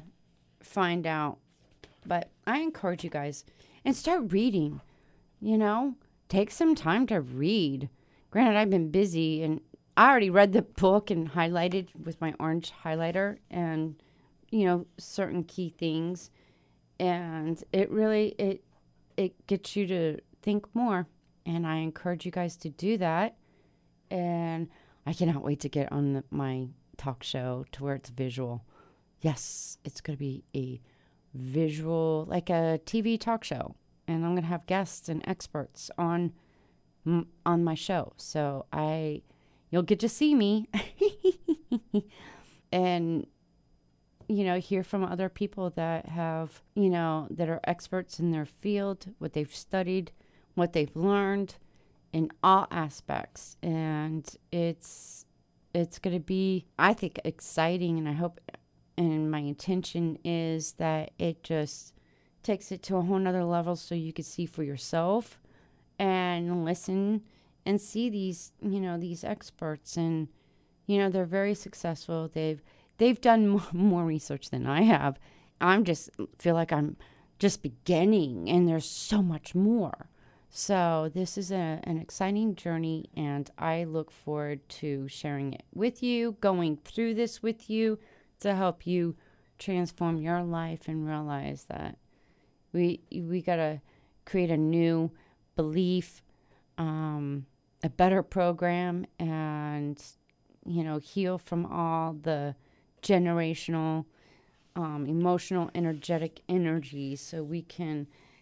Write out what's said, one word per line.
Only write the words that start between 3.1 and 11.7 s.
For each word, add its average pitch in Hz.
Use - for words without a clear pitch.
guys, 143
and 262
start 302
reading, 180
you 214
know, 226
take 208
some 320
time 202
to 202
read. 139
Granted, 214
I've 214
been 170
busy, 165
and 156
I 233
already 226
read 196
the 220
book 196
and 160
highlighted 175